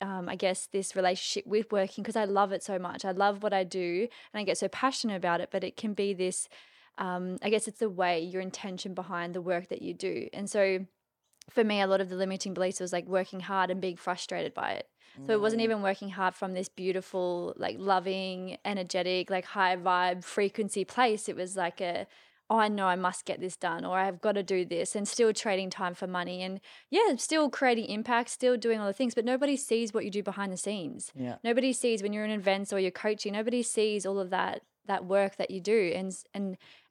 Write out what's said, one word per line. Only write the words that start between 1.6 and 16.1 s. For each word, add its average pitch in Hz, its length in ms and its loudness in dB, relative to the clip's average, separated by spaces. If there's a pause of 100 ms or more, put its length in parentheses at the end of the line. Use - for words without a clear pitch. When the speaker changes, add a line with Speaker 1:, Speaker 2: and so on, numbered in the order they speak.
Speaker 1:
working 202 320 0
'cause 226 120 -4
I 214 100 2
love 196 260 4
it 190 120 -2
so 196 160 -4
much. 180 260 -6
I 190 60 0
love 202 320 2
what 202 100 0
I 190 100 4
do 180 440 0 (260)
and 214 80 -4
I - 20 -4
get 180 140 2
so 190 120 0
passionate 247 480 0
about 170 220 0
it, 180 120 -6
but 190 120 -2
it - 140 -6
can 214 160 -4
be 202 220 0
this, 185 340 -2 (480)
um, 180 460 -2
I 208 80 0
guess 220 160 2
it's 208 120 -12
the 220 120 0
way, 175 280 2
your 185 220 -2
intention 185 540 -8
behind 175 400 -4
the 185 60 -4
work 180 260 -2
that - 160 -6
you - 100 -6
do. 175 400 -4
And 202 160 -6
so 190 380 2 (640)
for 233 140 4
me, 208 180 2
a 190 60 6
lot 190 140 6
of 190 80 -4
the 185 60 -6
limiting 190 380 -2
beliefs 185 260 0
was, 185 140 -4
like, 175 140 -2
working 185 320 0
hard 185 320 0
and 185 100 -2
being 180 140 -2
frustrated 180 580 -4
by - 200 -2
it. - 140 -8 (380)
So 226 80 2
it 214 80 4
wasn't 226 200 4
Speaker 2:
Mm. 226 40 4
Speaker 1:
even 220 160 2
working 196 280 0
hard 185 260 0